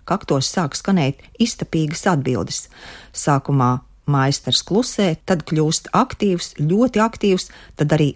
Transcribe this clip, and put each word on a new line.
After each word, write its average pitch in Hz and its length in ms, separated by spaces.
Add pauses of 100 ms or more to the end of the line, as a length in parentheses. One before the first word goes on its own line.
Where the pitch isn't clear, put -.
kaktos 151 400
sāk 165 300
skanēt 156 460 (180)
iztapīgas 160 640
atbildes. 127 600 (440)
Sākumā 139 600 (340)
maisters 135 560
klusē, 185 600
tad 170 200
kļūst 156 480
aktīvs, 196 640
ļoti 208 460
aktīvs, 208 480 (260)
tad 151 160
arī 151 240